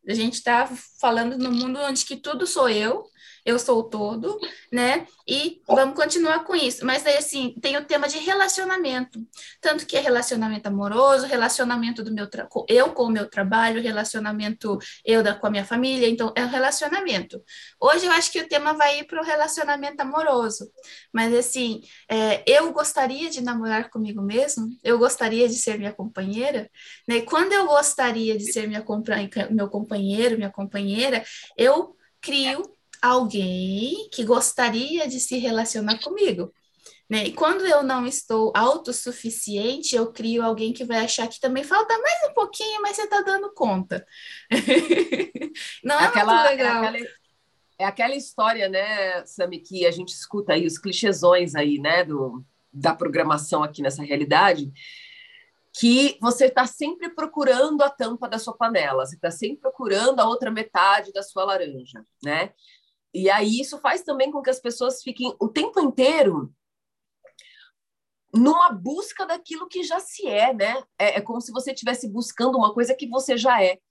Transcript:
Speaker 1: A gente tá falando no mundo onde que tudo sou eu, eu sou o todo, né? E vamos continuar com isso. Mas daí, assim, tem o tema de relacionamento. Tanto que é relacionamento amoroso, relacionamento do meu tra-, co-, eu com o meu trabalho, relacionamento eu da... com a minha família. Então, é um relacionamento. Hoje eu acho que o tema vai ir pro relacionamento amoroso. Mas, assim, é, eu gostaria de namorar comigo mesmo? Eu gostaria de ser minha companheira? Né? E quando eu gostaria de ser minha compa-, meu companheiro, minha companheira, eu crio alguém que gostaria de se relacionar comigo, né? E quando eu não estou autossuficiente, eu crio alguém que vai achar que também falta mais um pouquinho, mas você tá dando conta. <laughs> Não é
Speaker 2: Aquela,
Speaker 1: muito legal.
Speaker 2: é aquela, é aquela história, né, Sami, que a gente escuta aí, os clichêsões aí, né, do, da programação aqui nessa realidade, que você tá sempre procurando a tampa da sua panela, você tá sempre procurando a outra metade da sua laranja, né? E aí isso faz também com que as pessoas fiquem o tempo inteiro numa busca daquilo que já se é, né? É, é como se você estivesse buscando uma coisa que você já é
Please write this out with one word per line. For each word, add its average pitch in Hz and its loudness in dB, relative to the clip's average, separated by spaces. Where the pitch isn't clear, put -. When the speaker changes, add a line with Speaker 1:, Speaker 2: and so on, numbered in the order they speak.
Speaker 1:
A 214 -2
gente 226 -2
tá 240 4
falando 233 0
no 254 -2
mundo 254 -2
onde 277 -2
que 277 -10
tudo 294 -4
sou 277 2
eu, 220 0
eu 240 2
sou 233 2
o 226 -6
todo, 226 -6
né? 247 0
E 302 -4
vamos 269 4
continuar 320 2
com 370 -4
isso. 262 -2
Mas 262 0
daí, 285 4
assim, 277 -4
tem 277 -2
o 294 -4
tema 302 0
de 311 -4
relacionamento. 370 -2
Tanto 311 0
que - -4
é 277 4
relacionamento 233 -2
amoroso, 233 4
relacionamento 240 0
do 220 -6
meu 208 -4
tra-, - -10
co-, - -6
eu 247 6
com 254 0
o 226 0
meu 208 0
trabalho, 226 0
relacionamento 214 -4
eu 226 4
da... 202 2
com - -6
a 208 2
minha 202 -2
família. 247 0
Então, 226 -2
é 247 0
um 247 -4
relacionamento. 285 -2
Hoje 330 4
eu 349 4
acho 339 2
que 339 -4
o 320 -8
tema 294 0
vai 294 4
ir 294 -12
pro 320 -6
relacionamento 294 -2
amoroso. 262 0
Mas, 226 2
assim, 240 0
é, 220 0
eu 302 6
gostaria 294 -2
de 269 -8
namorar 226 -2
comigo 214 -6
mesmo? 226 -2
Eu 240 4
gostaria 233 2
de 226 -2
ser 214 -2
minha 202 -6
companheira? 208 -6
Né? 233 0
E 226 0
quando 339 0
eu 392 2
gostaria 240 2
de 208 -4
ser 214 -4
minha 214 -6
compa-, 220 -4
meu 208 2
companheiro, 208 -2
minha 202 -4
companheira, 202 -2
eu 285 4
crio 277 -2
alguém 208 0
que 240 -4
gostaria 247 0
de 254 -6
se 254 -4
relacionar 226 -2
comigo, 285 -2
né? 214 -2
E 175 -4
quando 381 0
eu 294 6
não 254 -2
estou 220 -2
autossuficiente, 240 -2
eu 226 0
crio 226 -2
alguém 226 -2
que 247 -8
vai 233 -2
achar 240 -2
que - -12
também 262 -2
falta 427 2
mais 622 0
um - -20
pouquinho, 427 -2
mas 403 -4
você 427 -4
tá 415 0
dando 392 -2
conta. 190 -2
<laughs> - 0
Não 285 0
é 320 6
Speaker 2:
Aquela, 220 4
Speaker 1:
muito 233 6
legal. 233 0
Speaker 2:
é 220 -2
aquela, 233 -8
é 185 0
aquela 233 0
história, 226 0
né, 190 -2
Sami, 180 -6
que 180 -2
a 170 8
gente 180 -8
escuta 202 -4
aí, 170 2
os 160 -4
clichêsões 180 2
aí, 147 0
né, 165 2
do, 135 -4
da 151 0
programação 151 0
aqui 151 -4
nessa 139 -2
realidade, 147 2
que 262 4
você 240 4
tá 254 2
sempre 330 -8
procurando 294 2
a 277 4
tampa 233 -6
da 220 -6
sua 220 -10
panela, 143 0
você 151 -14
tá 170 -4
sempre 233 -8
procurando 247 0
a 220 4
outra 240 -2
metade 196 2
da 196 -6
sua 190 -4
laranja, 139 -6
né? 160 -4
E 190 0
aí 214 4
isso 285 -8
faz 349 0
também 277 0
com 285 -6
que 269 0
as 262 -2
pessoas 247 -4
fiquem 247 -6
o 208 0
tempo 381 0
inteiro 254 2
numa 320 6
busca 294 -8
daquilo 339 -8
que 359 -8
já 320 -4
se - -8
é, 240 2
né? 220 -2
É, 202 2
é - 0
como 233 -8
se 240 -14
você 262 -8
estivesse 240 -6
buscando 240 -2
uma 208 4
coisa 240 0
que 262 -2
você 262 -2
já 233 4
é 185 2